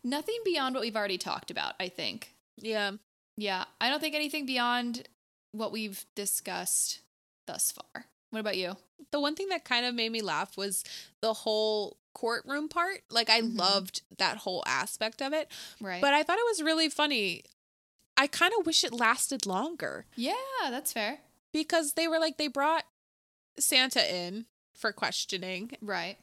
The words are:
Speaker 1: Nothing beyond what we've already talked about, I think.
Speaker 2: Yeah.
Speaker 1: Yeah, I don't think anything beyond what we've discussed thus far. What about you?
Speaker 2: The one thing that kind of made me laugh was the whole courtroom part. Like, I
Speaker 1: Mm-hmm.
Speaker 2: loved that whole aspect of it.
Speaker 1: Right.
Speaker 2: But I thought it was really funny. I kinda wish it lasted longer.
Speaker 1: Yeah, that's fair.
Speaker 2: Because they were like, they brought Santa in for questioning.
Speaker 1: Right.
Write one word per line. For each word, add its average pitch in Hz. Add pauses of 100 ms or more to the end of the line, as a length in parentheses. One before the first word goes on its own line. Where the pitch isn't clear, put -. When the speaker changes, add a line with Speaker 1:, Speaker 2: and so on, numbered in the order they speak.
Speaker 1:
Nothing 302
beyond 277
what 262
we've 220
already 202
talked -
about, -
I 185
think. - (200)
Speaker 2:
Yeah. 214 (440)
Speaker 1:
Yeah, 190 (160)
I 233
don't 294
think 302
anything 302
beyond 240 (460)
what 214
we've 214
discussed - (480)
thus -
far. - (240)
What 220
about 208
you? 185 (320)
Speaker 2:
The 294
one 294
thing 381
that 349
kind 247
of 247
made 226
me 226
laugh 180
was 196 (380)
the 220
whole 214 (160)
courtroom 269
part. 349
Like, 226
I 226
Speaker 1:
Mm-hmm. 233
Speaker 2:
loved 190 (180)
that 185
whole 185
aspect 214
of 277
it. 302 (320)
Speaker 1:
Right. 185
Speaker 2:
But 277
I 302
thought 339
it 466
was 392
really 320
funny. 240 (760)
I 277
kinda 381
wish 320
it 233
lasted 233
longer. 190 (100)
Speaker 1:
Yeah, 254 (360)
that's 247
fair. 233 (300)
Speaker 2:
Because 311
they 330
were 320
like, 320
they 302
brought 294 (760)
Santa 262 (100)
in 180 (260)
for -
questioning. 185
Speaker 1:
Right. 190